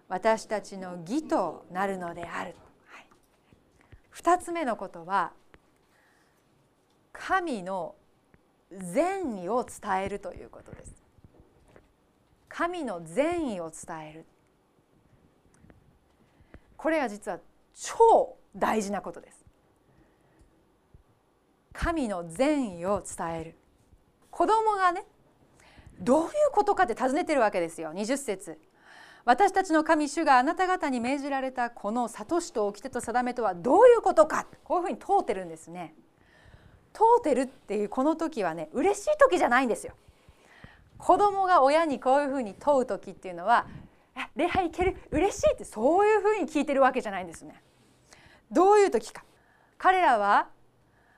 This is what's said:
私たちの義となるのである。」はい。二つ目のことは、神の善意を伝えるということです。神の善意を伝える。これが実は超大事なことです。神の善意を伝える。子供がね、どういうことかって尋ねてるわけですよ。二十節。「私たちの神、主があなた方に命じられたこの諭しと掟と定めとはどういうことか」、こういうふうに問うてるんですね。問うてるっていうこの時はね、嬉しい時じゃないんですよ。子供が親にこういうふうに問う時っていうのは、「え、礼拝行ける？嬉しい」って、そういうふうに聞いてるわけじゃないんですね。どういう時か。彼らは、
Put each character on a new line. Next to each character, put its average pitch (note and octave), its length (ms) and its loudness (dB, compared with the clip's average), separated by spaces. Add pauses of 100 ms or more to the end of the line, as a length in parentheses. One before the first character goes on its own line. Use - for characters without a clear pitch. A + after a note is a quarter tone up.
私 G#3+ 360 0
た G#3+ 140 -6
ち G3 180 -14
の F3+ 200 -12
義 G#3 300 -6
と F#3+ 440 -2
な F#3 160 -2
る G3 100 -4
の F3 160 -10
で E3+ 140 -12
あ F#3 160 -8
る。」 F3+ 120 -14 (320)
は - 120 -20
い。 - 80 -20 (1000)
二 - 280 0
つ F4 140 -12
目 E4+ 140 -4
の A3+ 100 -2
こ G3 140 -10
と E3+ 160 -18
は、 F3+ 260 -2 (1800)
神 E4 500 -4
の F3+ 320 -8 (760)
善 B3+ 720 -4
意 F3 60 -8
を A#3+ 140 -2
伝 F#3+ 400 -6
え G3 60 -6
る G3+ 100 -10
と F#3 140 -14
い - 100 -18
う A#2 60 -20
こ - 140 -20
と - 80 -20
で - 120 -20
す。 - 120 -20 (1500)
神 E4+ 340 -6
の F3+ 200 -8
善 C#4 500 -2
意 F3+ 80 -6
を E3 100 -10
伝 D#3+ 380 -14
え D#3 40 -20
る。 D#3+ 120 -20 (2500)
こ - 140 -6
れ D#4+ 100 0
が C4 80 -2
実 G#3 240 -10
は E3+ 80 -10 (360)
超 - 600 4 (200)
大 A3 260 0
事 G3 100 -8
な F#3+ 100 -6
こ F3+ 100 -12
と - 100 -18
で - 100 -20
す。 - 120 -20 (2250)
神 D4+ 360 -2
の F3 200 -6
善 A#3 520 -2
意 E3+ 80 -6
を G3 160 -2
伝 E3 360 -8
え D#3+ 40 -10
る。 E3 120 -16 (760)
子 F4 160 0
供 A4 280 2
が F#4 160 2
ね、 F4 140 -8 (920)
ど B3 220 2
う E4+ 40 -4
い - 20 -6
う - 40 -12 (200)
こ G#4 120 2
と G4+ 100 2
か F#4 120 2
っ - 20 2
て G#3+ 80 -4
尋 B3+ 180 -2
ね E4+ 120 -2
て D#4 100 -2
る C4 60 2
わ G#3 100 4
け G3+ 80 -2
で E3 100 -2
す - 100 -12
よ。 D#3+ 140 -10
二 G3+ 140 -6
十 C4+ 100 -2
節。 F#3+ 420 -10 (640)
「私 F#4 260 4
た F#4 120 0
ち F#4 80 -8
の D#4 120 4
神、 D4+ 260 2
主 E4 160 -4
が C4+ 140 6
あ B3 40 4
な E4 120 -2
た F#4 100 0
方 F4+ 240 -2
に B3+ 100 -2
命 C4 200 -2
じ C#4 100 -8
ら C4+ 120 -4
れ C4 100 -6
た B3 180 -4
こ G#3 220 -8
の A#3 180 -4
諭 D#4 320 -4
し E4+ 100 -12
と G#3+ 160 -2
掟 G3+ 220 -10
と B3 120 -8
定 B3 220 -2
め B3 120 -6
と A#3+ 80 -4
は G3 100 0
ど B3 280 4
う B4+ 60 12
い A#4+ 80 10
う A4 60 2
こ F#4+ 140 0
と D#4 100 8
か」、 - 220 -2 (160)
こ D4+ 120 -2
う - 20 2
い - 40 0
う - 20 -4
ふ - 40 -6
う F4 40 -4
に A#3+ 60 -8
問 G4 240 0
う - 40 -8
て G#3+ 100 -4
る F#3 100 -8
ん E3+ 40 -12
で D#3+ 80 -14
す - 100 -20
ね。 E3+ 260 -14 (1000)
問 A#4 260 6
う A#4 40 -4
て D4 100 0
る A#3+ 80 2
っ C4 60 -2
て - 280 -10
い G#3 100 -2
う G3+ 40 -6
こ C4 140 -2
の D#4 120 2
時 D#4 280 -4
は E3 100 -2
ね、 D#3+ 180 -10
嬉 F#4 300 0
し - 60 -6
い D5+ 100 0
時 A#4+ 220 6
じ - 40 2
ゃ C#4+ 60 2
な B3 120 4
い C4+ 40 0
ん A#3+ 40 0
で G3 60 0
す - 120 -8
よ。 - 60 -16 (1080)
子 F4+ 180 4
供 G4 280 2
が F4 180 6
親 D4+ 220 4
に C#4 140 -2
こ C4 180 2
う D4 40 4
い D4 40 -2
う C#4 40 -4
ふ C4 40 -4
う C#4 100 -2
に G3 100 -10
問 C#4 300 2
う - 20 -4
時 G3+ 260 -8
っ E3+ 40 -18
て - 120 -16
い F3+ 40 -10
う - 20 -12
の E3+ 140 -8
は、 A3+ 180 4 (500)
「え、 C4 200 -12
礼 D4 120 0
拝 F4+ 180 0
行 E4 120 -8
け F4+ 80 0
る？ F#4 120 0 (120)
嬉 - 260 0
し - 140 -4
い」 D5+ 40 2
っ - 40 -8
て、 - 60 -16
そ D4+ 400 2
う G#4 40 4
い G#4+ 80 4
う G4+ 60 2
ふ F#4 40 -2 (120)
う - 20 -
に D4 80 -4
聞 C#4+ 140 -2
い - 60 -4
て C#4+ 60 -2
る C4+ 80 2
わ C4+ 100 6
け B3+ 100 -4
じ G#3+ 80 -10
ゃ - 20 -8
な F#3+ 80 -8
い F#3 40 -8
ん F#3 40 -12
で D#3+ 60 -16
す - 100 -20
ね。 D3+ 200 -20 (880)
ど F4 220 4
う G#4+ 40 8
い G4+ 80 6
う E4+ 60 0
時 - 200 -2
か。 - 120 -18 (540)
彼 F#4 240 2
ら C4+ 180 4
は、 G#3+ 300 2 (680)